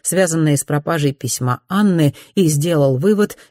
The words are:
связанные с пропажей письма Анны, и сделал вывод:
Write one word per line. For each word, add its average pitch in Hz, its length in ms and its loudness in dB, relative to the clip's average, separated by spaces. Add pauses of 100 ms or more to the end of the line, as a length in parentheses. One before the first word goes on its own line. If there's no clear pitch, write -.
связанные 160 540 0
с - 60 -6
пропажей 147 480 -2
письма 123 560 -6
Анны, 185 460 2 (220)
и 185 120 2
сделал 147 520 0
вывод: 208 360 0 (160)